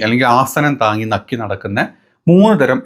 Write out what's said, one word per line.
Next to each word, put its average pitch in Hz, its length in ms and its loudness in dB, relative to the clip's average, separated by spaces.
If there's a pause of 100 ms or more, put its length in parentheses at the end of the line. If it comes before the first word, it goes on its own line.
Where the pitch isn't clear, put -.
അല്ലെങ്കിൽ 120 240 0 (100)
ആസനം 147 460 0
താങ്ങി 107 300 -2
നക്കി 101 300 -6
നടക്കുന്ന 101 360 -6 (480)
മൂന്ന് 196 360 6
തരം 127 220 0